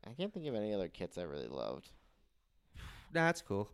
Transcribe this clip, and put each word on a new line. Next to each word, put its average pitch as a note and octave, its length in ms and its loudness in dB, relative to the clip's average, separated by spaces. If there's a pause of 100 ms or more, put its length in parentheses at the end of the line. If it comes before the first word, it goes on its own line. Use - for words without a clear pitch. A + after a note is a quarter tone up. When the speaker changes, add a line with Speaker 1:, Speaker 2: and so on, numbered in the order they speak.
Speaker 1:
I A#2 60 -10
can't F#3 200 -2
think D#3+ 140 -4
of B2+ 80 0
any G#2+ 180 2
other F#2+ 140 2
kits - 300 -6
I F2 60 -2
really C#2+ 240 -4
loved. B1+ 440 -4 (1200)
Speaker 2:
Nah, E3 140 8
that's E3+ 140 6
cool. G2+ 320 0